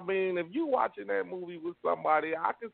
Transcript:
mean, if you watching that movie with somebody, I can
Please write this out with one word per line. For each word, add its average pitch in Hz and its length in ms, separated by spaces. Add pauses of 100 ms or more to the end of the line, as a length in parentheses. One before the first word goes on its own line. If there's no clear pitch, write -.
mean, 190 320
if 170 140
you 320 140
watching 226 420
that 196 220
movie 175 280
with 170 180 (100)
somebody, 160 500
I 170 240
can 220 140